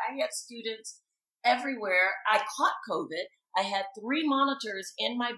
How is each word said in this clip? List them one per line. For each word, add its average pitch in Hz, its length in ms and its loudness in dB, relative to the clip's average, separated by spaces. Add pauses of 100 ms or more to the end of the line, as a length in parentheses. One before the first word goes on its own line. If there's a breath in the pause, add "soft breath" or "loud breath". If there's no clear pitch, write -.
I 262 120 -6
had 311 100 0
students 220 680 -8 (420)
everywhere. 220 720 4 (120)
I 214 120 6 (180)
caught 311 200 4 (140)
covid. 165 360 -4 (320)
I 190 60 6
had 196 220 -2 (140)
three 277 260 -2
monitors 269 720 0
in 226 200 -2
my 240 200 0